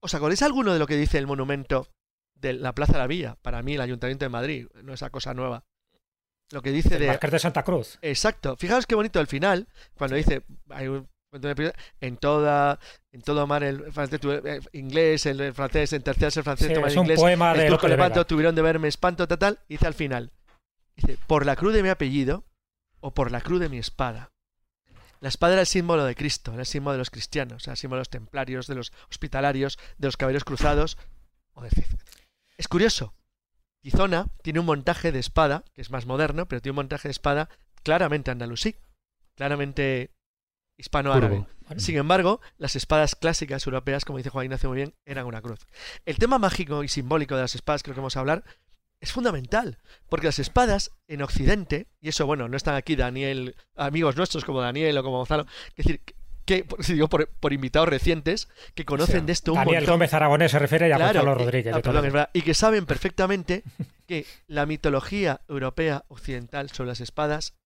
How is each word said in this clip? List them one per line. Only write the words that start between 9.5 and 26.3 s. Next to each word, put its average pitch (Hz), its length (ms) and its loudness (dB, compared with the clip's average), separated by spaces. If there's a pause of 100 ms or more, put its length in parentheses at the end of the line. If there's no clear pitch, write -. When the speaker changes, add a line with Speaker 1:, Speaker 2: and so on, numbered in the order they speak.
Speaker 1:
cuando 135 180 -2
dice, 143 280 2 (260)
hay 139 180 -8
un, 135 180 -8 (920)
en 127 160 -8
toda, 143 600 2 (340)
en 123 80 -20
todo 147 260 0
mar 143 160 0
el 143 300 -4
francés, 147 260 -6
tu-, 143 140 -2
eh, 143 280 -6 (120)
inglés, 156 540 2
el, 139 160 -2
el 139 100 -4
francés, 139 400 0
en 143 100 -4
terceras 143 360 2
el 143 60 -4
francés, 143 240 2
Speaker 2:
Sí, 156 60 2
Speaker 1:
toma 151 120 2
el 143 60 2
Speaker 2:
es 147 40 2
un 180 80 4
Speaker 1:
inglés, 160 160 4
Speaker 2:
poema 170 320 6
Speaker 1:
el 160 60 4
Speaker 2:
de 156 80 6
Speaker 1:
turco 151 160 6
Speaker 2:
Lope 180 60 4
de 160 100 4
Speaker 1:
levanto, 160 220 4
Speaker 2:
Vega. 170 60 2
Speaker 1:
tuvieron 165 280 2
de 160 80 2
verme 160 260 2
espanto, 175 400 0
tal, 170 100 0
tal, 202 200 2 (100)
y 151 60 -10
dice 151 120 4
al 156 80 -2
final, 131 380 -4 (640)
dice, - 300 4
"Por 151 180 4
la 143 120 2
cruz 196 180 2
de 208 80 6
mi 190 80 2
apellido, 143 540 0 (560)
o 139 120 -10
por 127 180 0
la 120 120 -4
cruz 180 180 0
de 170 80 -2
mi 135 80 -6
espada". 120 540 -6 (920)
La 135 60 -6
espada 170 240 2
era 190 80 6
el 180 60 4
símbolo 170 400 2
de 123 80 -2
Cristo, 143 400 -6